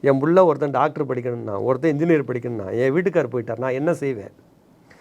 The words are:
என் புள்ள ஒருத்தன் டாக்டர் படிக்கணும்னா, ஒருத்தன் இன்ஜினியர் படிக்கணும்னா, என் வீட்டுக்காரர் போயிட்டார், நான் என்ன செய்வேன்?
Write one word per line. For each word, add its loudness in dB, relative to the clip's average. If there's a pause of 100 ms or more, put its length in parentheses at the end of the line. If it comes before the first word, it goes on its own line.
என் 4
புள்ள 6
ஒருத்தன் 2
டாக்டர் 0
படிக்கணும்னா, -6
ஒருத்தன் 2
இன்ஜினியர் 2
படிக்கணும்னா, -6
என் 2
வீட்டுக்காரர் 0
போயிட்டார், -4
நான் -4
என்ன 0
செய்வேன்? -6 (720)